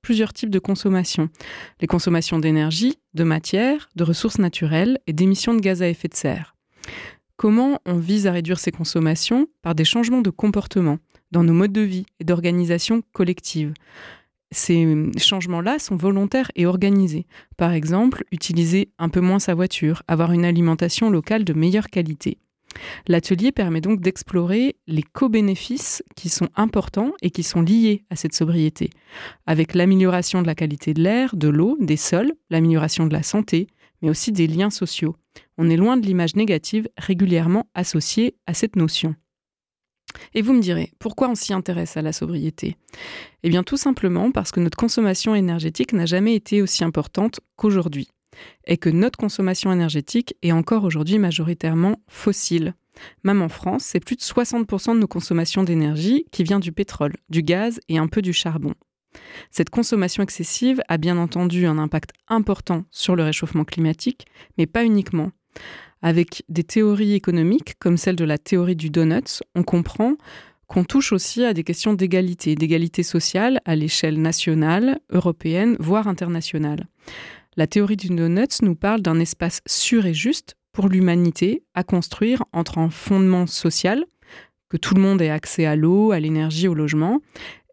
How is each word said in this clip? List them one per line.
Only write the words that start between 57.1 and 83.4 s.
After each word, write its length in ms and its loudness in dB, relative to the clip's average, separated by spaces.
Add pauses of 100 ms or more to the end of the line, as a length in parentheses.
du 140 -2
gaz 360 -2 (120)
et 80 0
un 100 0
peu 140 -2
du 100 -2
charbon. 400 -4 (800)
Cette 200 -2
consommation 520 0
excessive 680 -2
a 80 0
bien 220 0
entendu 480 0
un 100 2
impact 360 -4 (160)
important 640 -2
sur 240 -2
le 100 2
réchauffement 400 -2
climatique, 600 -2 (320)
mais 100 2
pas 180 0
uniquement. 480 0 (720)
Avec 460 0
des 160 -2
théories 500 2
économiques, 640 0
comme 180 2
celle 200 0
de 80 0
la 140 0
théorie 380 0
du 140 -6
donut, 520 0 (120)
on 80 2
comprend 520 0 (520)
qu'on 180 0
touche 280 0
aussi 320 -2
à 100 2
des 100 -4
questions 300 -2
d'égalité, 600 0
d'égalité 480 0
sociale 600 0
à 100 -2
l'échelle 460 0
nationale, 800 2 (120)
européenne, 680 0
voire 280 0
internationale. 800 -4 (720)
La 100 2
théorie 300 2
du 120 -6
donut 540 0
nous 140 4
parle 240 -2
d'un 180 2
espace 480 -2
sûr 400 2
et 80 0
juste 400 -4 (180)
pour 160 2
l'humanité 760 2 (100)
à 80 -2
construire 720 0
entre 260 -4
un 120 2
fondement 580 2